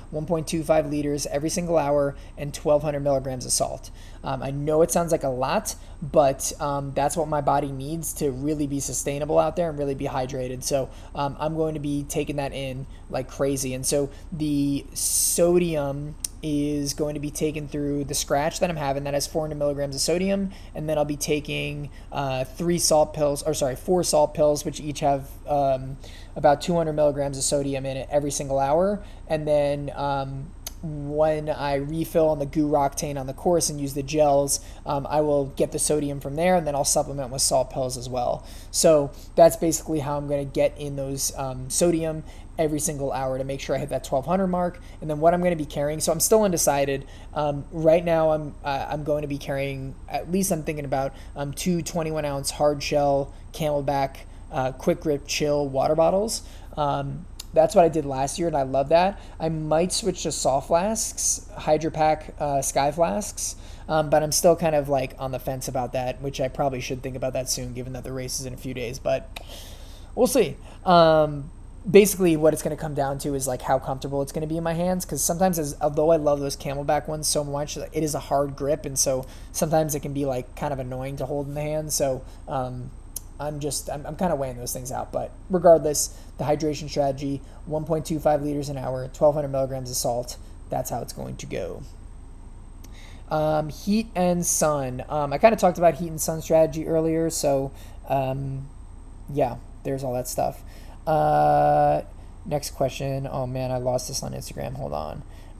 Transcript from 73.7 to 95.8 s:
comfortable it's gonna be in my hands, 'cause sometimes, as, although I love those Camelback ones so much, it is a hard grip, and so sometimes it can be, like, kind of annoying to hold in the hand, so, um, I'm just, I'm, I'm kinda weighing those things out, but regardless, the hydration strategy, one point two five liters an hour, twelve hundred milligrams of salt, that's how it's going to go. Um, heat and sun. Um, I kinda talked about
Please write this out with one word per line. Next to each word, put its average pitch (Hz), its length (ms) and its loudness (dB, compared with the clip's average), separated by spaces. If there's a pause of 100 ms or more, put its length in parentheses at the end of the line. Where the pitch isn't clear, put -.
comfortable 139 420 -4
it's 139 120 -4
gonna 156 120 -2
be 160 120 -2
in 165 60 -2
my 165 100 0
hands, 180 320 0
'cause 143 180 -2
sometimes, 175 340 4
as, 147 240 -2
although 151 300 4
I 165 60 8
love 147 240 2
those 139 160 -2
Camelback 143 500 -2
ones 151 200 -4
so 151 160 2
much, 143 340 -4
it 156 260 -4
is 147 100 0
a 143 60 -4
hard 139 360 0
grip, 147 300 0
and 139 140 -2
so 131 260 2 (260)
sometimes 156 440 2
it 139 60 -4
can 143 120 -6
be, 143 120 0
like, 127 300 -2
kind 147 180 -4
of 131 60 -4
annoying 131 360 -6
to 135 100 -4
hold 143 220 -4
in 143 80 -8
the 151 60 -4
hand, 151 300 -4
so, 131 300 0 (260)
um, 127 440 -6 (480)
I'm 147 200 -6
just, 143 280 -4
I'm, 143 160 -8
I'm 147 120 -8
kinda 170 200 0
weighing 131 220 -4
those 123 160 -8
things 127 180 -8
out, 117 200 -6
but 123 180 -4 (220)
regardless, 160 580 6 (300)
the 147 40 -4
hydration 151 460 0
strategy, 139 520 0 (260)
one 156 160 -4
point 156 200 -2
two 156 160 -2
five 151 220 4
liters 143 260 -2
an 139 120 -6
hour, 127 340 -6
twelve 151 220 4
hundred 147 140 -2
milligrams 135 420 -2
of 123 40 -4
salt, 120 420 -2 (340)
that's - 180 -2
how - 140 -4
it's - 100 -10
going 65 220 -8
to - 100 -10
go. - 380 -6 (1500)
Um, 156 400 0
heat 214 460 0
and 180 280 2
sun. 139 640 0
Um, 143 260 -2
I 143 40 0
kinda 220 180 8
talked 180 220 4
about 170 180 6